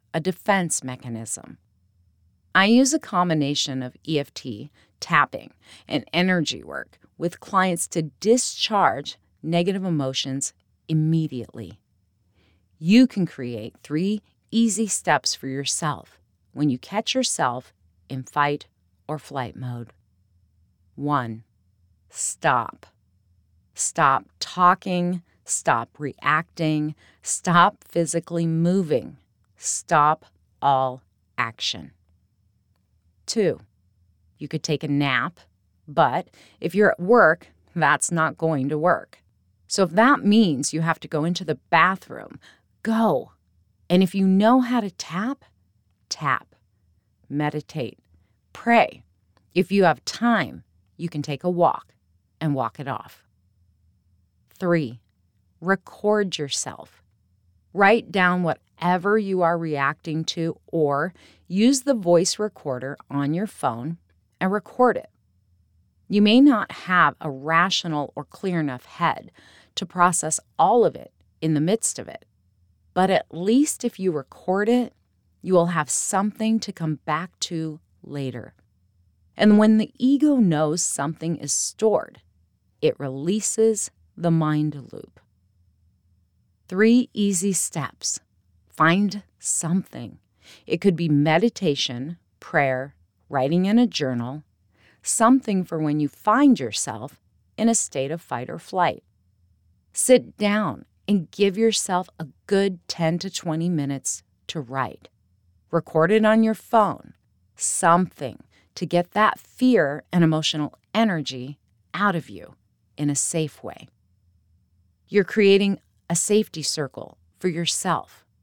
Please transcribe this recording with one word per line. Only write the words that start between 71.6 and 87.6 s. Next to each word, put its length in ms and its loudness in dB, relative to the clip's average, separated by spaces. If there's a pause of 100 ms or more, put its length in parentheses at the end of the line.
midst 380 -2
of 80 -12
it, 180 -18 (680)
but 160 2
at 220 0
least 540 0
if 140 -6
you 120 -2
record 560 -4
it, 260 0 (480)
you 120 -4
will 140 6
have 220 -2
something 720 -2
to 140 -12
come 320 -6
back 340 -6
to 400 -8 (240)
later. 500 -10 (840)
And 200 6
when 200 6
the 200 0
ego 380 2
knows 480 2
something 540 -4
is 160 -6
stored, 680 -2 (600)
it 180 0
releases 920 -2 (260)
the 140 0
mind 600 0
loop. 280 -18 (1500)
Three 460 4
easy 400 -2
steps. 680 -6 (500)